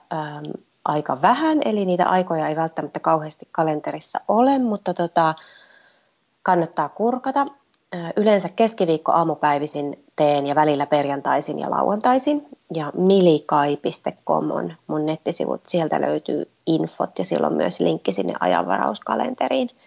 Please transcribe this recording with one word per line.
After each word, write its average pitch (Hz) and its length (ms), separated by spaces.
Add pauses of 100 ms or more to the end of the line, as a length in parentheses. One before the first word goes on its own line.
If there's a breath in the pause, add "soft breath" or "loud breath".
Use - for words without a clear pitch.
(120)
ähm, 151 320 (400)
aika 147 380
vähän, 294 420
eli 214 220
niitä 180 220
aikoja 175 400
ei 151 80
välttämättä 160 440
kauheasti 156 520
kalenterissa 156 760
ole, 254 300
mutta 214 360
tota, 165 400 (1080 loud breath)
kannattaa 165 460
kurkata. 254 580 (480)
Ö, - 20 (200)
yleensä 202 400
keskiviikko 190 560
aamupäivisin 147 920 (120)
teen 147 300
ja 143 80
välillä 147 320
perjantaisin 143 720
ja - 120
lauantaisin. 262 760 (280)
Ja 151 220
milikai 160 800
piste - 380 (120)
com 156 240
on 165 240 (120)
mun 151 200
nettisivut. - 600
Sieltä 156 340
löytyy 147 480 (180)
infot - 520
ja 185 60
silloin - 280
myös 80 280
linkki 165 320
sinne - 280
ajanvarauskalenteriin. 220 1300 (160 loud breath)